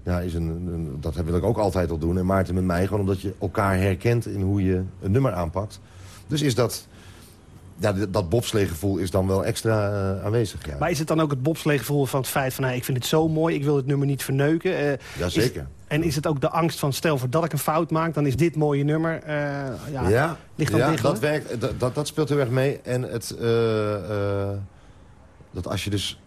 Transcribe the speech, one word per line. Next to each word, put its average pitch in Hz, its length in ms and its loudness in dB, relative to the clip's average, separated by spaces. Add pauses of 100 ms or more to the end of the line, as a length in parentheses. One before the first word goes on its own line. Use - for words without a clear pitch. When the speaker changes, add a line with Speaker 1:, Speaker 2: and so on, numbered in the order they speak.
Speaker 1:
ja, 90 160 0
is 87 140 -4
een, 82 140 -2
een, 82 520 -4
dat 78 160 -4
wil 85 200 -2
ik 82 80 0
ook 117 140 2
altijd 90 340 2
al 82 60 -2
doen. 82 200 0
En 92 80 0
Maarten 92 300 2
met 92 80 2
mij, 90 220 2
gewoon 101 160 0
omdat 95 200 0
je 98 180 -4
elkaar 98 380 0
herkent 101 500 2
in 98 140 -4
hoe 98 220 2
je 92 200 2 (180)
een 95 100 -2
nummer 131 220 4
aanpakt. 87 460 -4 (480)
Dus 147 140 -2
is 139 140 2
dat... 117 320 -2 (920)
Ja, 107 160 0
d-, 95 200 -2
dat 95 160 0
bobsleegevoel 98 680 2
is 90 140 -2
dan 95 160 2
wel 95 180 2
extra, 110 440 0 (280)
eh, 95 80 -8
aanwezig, 107 400 -2
ja. 73 140 -8
Speaker 2:
Maar 156 120 0
is 147 80 -2
het 156 80 -2
dan 160 140 2
ook 156 80 2
het 131 140 -2
bobsleegevoel 143 600 0
van 135 140 0
het 127 100 -4
feit 135 240 0
van, 139 100 -4
"Hey, 127 120 0
ik 127 80 -4
vind 131 140 -2
het 120 100 -4
zo 160 220 4
mooi, 160 260 2
ik 147 80 -2
wil 147 120 4
het 135 100 0
nummer 139 220 2
niet 139 160 -2
verneuken"? 151 540 2
Eh, 143 200 0 (200)
Speaker 1:
Jazeker. 87 440 0
Speaker 2:
is, 69 60 -10 (200)
en 151 160 0
is 151 120 0
het 151 120 -2
ook 147 140 0
de 151 80 2
angst 165 300 0
van, 139 140 0
"Stel 151 240 2
voor 127 120 -2
dat 160 160 2
ik 156 60 -4
een 151 80 -2
fout 160 320 0
maak, 160 220 0
dan 147 120 0
is 135 100 2
dit 160 200 2
mooie 147 280 2
nummer," 160 400 0
eh, 151 120 -6 (560)
ja, 131 180 -2
Speaker 1:
Ja, 147 280 4 (180)
Speaker 2:
ligt 151 160 0
dan 107 80 4
Speaker 1:
ja, 131 100 4
Speaker 2:
dicht, 156 140 0
Speaker 1:
dat 135 80 4
Speaker 2:
hoor. 110 100 0
Speaker 1:
werkt, 131 580 -2
dat, 123 160 0
dat 147 120 -2
speelt 151 220 -2
heel 143 100 2
erg 127 100 2
mee. 131 340 2
En 127 180 -2
het, - 380 -6
eh, 104 1120 0
eh, 98 60 -4 (960)
dat - 160 -6
als 101 160 -4
je 101 60 -6
dus 101 380 -4